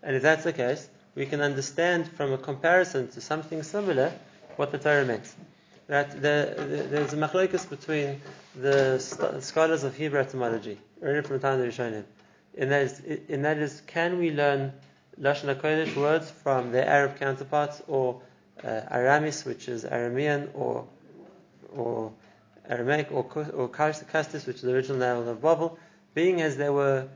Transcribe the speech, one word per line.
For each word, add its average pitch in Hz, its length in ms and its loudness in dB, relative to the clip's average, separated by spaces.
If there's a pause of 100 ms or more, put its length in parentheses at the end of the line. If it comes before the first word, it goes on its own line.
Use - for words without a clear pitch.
And - 120 0
if 190 60 2
that's 156 220 4
the 165 100 0
case, 135 340 -2 (280)
we 139 100 -4
can 143 160 -2
understand 160 640 0
from 143 240 -2
a 135 60 0
comparison 151 720 2
to - 100 -14
something 156 440 -6
similar 170 500 2 (420)
what 143 160 -2
the 147 60 -4
Torah 143 260 4
meant. 117 240 -2 (600)
Right? 143 220 0
The, 147 460 0
the, 143 340 -4
there's 143 240 0
a 151 40 -2
machlokes 185 500 0
between 143 540 -4 (340)
the 135 440 4
st-, 135 440 -4
scholars 160 400 2
of 139 120 -4
Hebrew 143 240 0
etymology, 113 580 -2 (240)
already 143 260 0
from 139 100 -4
the 131 40 -2
time 135 180 2
of 127 60 2
the - 60 -2
Rishonim. 113 320 -4 (540)
And 135 140 0
that 143 120 4
is, 135 180 -4 (260)
and 139 160 -2
that 151 140 2
is, 147 300 -4
can 175 320 -2
we 170 120 2
learn 143 400 2 (480)
Lashon 139 360 2
HaKodesh 156 400 0
words 156 340 2
from 127 420 0
their 123 160 4
Arab 139 300 4
counterparts, 139 680 -2
or, 127 340 0 (420)
uh, 113 180 -4 (100)
Aramis, 143 520 2
which - 240 -8
is 120 160 -6
Aramean, 139 680 -2
or, 123 340 -4 (880)
or 117 380 -4 (560)
Aramaic, 135 420 0
or 135 120 -2
Cus-, 151 260 -6
or 127 180 -2
Cus-, 151 360 0
Custis, 156 420 -4
which 123 120 -8
is - 40 -16
the 127 120 0
original 131 240 0
language 123 300 0
of 117 140 -6
Babel, 165 360 2 (360)
being 175 280 2
as 147 160 0
there 143 160 0
were 139 420 2